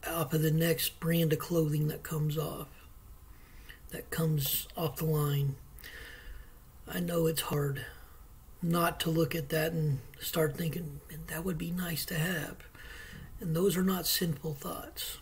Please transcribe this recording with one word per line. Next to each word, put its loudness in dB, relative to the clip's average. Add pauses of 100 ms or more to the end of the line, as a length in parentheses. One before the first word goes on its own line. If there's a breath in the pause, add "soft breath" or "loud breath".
off 0
of 4
the 6
next 4
brand 6
of 2
clothing 2
that -4
comes 0
off, -4 (1200 loud breath)
that -8
comes 2
off -2
the -2
line. 4 (1300 loud breath)
I -4
know 4
it's 2
hard 0 (800 loud breath)
not 2
to 2
look 4
at -2
that 2
and 2 (200)
start 2
thinking, -2
"Man, -10
that -6
would 0
be -2
nice -2
to 0
have." 0 (800 loud breath)
And 0
those 4
are 4
not 2
sinful 0
thoughts. -8